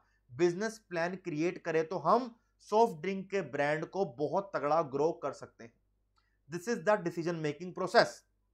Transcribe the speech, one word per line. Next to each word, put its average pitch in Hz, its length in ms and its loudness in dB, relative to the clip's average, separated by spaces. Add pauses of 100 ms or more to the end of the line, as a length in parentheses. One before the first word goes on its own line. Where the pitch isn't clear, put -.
(320)
बिजनेस 180 460 0
प्लान 175 380 -4
क्रिएट 170 420 -4
करें 160 300 0
तो 185 100 -4
हम 226 400 2 (220)
सॉफ्ट 208 420 2
ड्रिंक 190 280 -4
के 196 100 0
ब्रांड 147 460 0
को 190 180 -2
बहुत 151 500 -2
तगड़ा 151 280 2
ग्रो 147 300 0
कर 147 200 -6
सकते - 320 -16
हैं। 120 100 -20 (800)
This 175 140 -8
is 226 160 -2
the 208 160 6
decision 170 400 -2
making 156 380 -6
process। 185 300 6 (460)